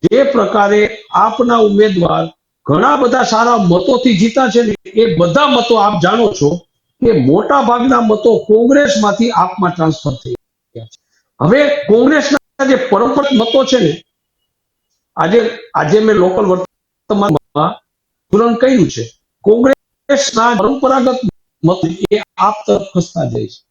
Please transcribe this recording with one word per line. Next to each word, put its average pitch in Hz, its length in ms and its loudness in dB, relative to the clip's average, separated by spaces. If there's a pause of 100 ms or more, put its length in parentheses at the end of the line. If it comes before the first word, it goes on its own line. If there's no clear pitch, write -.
જે 262 200 2
પ્રકારે 208 880 0
આપના 226 460 0
ઉમેદવાર 185 760 0 (340)
ઘણા 226 300 2
બધા 247 260 0
સારા 233 340 0
મતોથી 208 640 0
જીતા 226 300 0
છે 233 140 0
ને, 208 280 -6
એ 220 260 0
બધા 175 300 2
મતો 240 280 0
આપ 208 180 2 (100)
જાણો 208 300 0
છો 147 240 -2 (500)
કે 226 60 4
મોટા 185 500 0
ભાગના 240 380 0
મતો 214 380 2
કોંગ્રેસમાંથી 226 920 2
આપમાં 180 400 -2
ટ્રાન્સફર 160 440 -4 (100)
થઈ 123 100 -8 (400)
ગયા 113 120 -16
છે. - 120 -20 (420)
હવે 277 360 2
કોંગ્રેસના 269 920 0
જે 262 100 2
પરંપરાગત 262 560 -2
મતો 247 320 0
છે 254 160 -2
ને, 165 220 -2 (1120)
આજે, 208 420 0 (160)
આજે 156 260 2
મેં 214 160 2
લોકલ 185 280 0
વર્તમાનમાં - 1400 -4 (500)
પૂરણ 233 240 2
કર્યું 240 340 2
છે, - 320 -12 (220)
કોંગ્રેસના 240 1120 0
પરંપરાગત 254 680 0 (440)
મતો 165 240 0 (240)
એ 427 60 0 (180)
આપ 202 180 0 (120)
તરફ 202 160 0 (120)
ખસતા 170 300 -4
જાય 117 220 -6
છે. - 240 -18